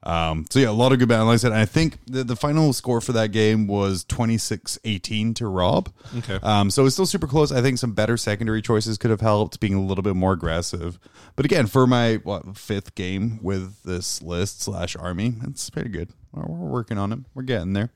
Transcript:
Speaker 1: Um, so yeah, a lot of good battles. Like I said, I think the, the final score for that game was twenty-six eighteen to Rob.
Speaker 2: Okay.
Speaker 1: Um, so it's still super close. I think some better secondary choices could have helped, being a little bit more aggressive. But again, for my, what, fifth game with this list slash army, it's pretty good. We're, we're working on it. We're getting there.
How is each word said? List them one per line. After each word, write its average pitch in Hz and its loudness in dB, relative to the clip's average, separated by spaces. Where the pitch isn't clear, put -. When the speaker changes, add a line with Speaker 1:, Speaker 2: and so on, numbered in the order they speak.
Speaker 1:
Um, 80 -2
so 131 2
yeah, 127 6
a - 0
lot 123 4
of 131 4
good 120 4
battles. 113 4
Like 113 6
I 117 6
said, 117 2
I 107 4
think 160 0
the, 131 -4
the 120 -4
final 151 2
score 120 -2
for - -6
that 110 0
game 107 4
was 98 0
twenty-six - -2
eighteen 110 -2
to 117 -6
Rob. 95 2
Speaker 2:
Okay. 95 -6
Speaker 1:
Um, 101 2
so 135 4
it's 135 2
still 190 2
super 175 -2
close. 143 2
I 131 0
think 127 0
some 120 -2
better 110 0
secondary 110 -2
choices 107 0
could - 0
have 104 2
helped, 107 2
being 98 0
a 98 2
little 95 -2
bit 98 0
more 95 4
aggressive. 85 -4
But 135 0
again, 147 4
for 131 4
my, 117 4
what, 95 -8
fifth - -8
game 107 -4
with 95 -4
this 87 -6
list 87 -4
slash 87 -6
army, 90 -4
it's - -10
pretty - -8
good. - -8
We're, - -10
we're 170 -8
working 120 -4
on 101 -2
it. 117 -6
We're 131 -10
getting 98 -2
there. 104 0